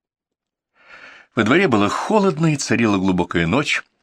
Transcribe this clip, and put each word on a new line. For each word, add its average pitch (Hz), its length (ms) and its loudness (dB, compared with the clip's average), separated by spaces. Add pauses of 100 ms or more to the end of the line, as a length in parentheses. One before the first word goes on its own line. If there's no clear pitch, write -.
(1300)
Во 113 100 0
дворе 165 240 2
было 104 220 2
холодно 170 640 0
и - 20 -4
царила 110 400 0
глубокая 90 500 0
ночь, 127 360 -2 (200)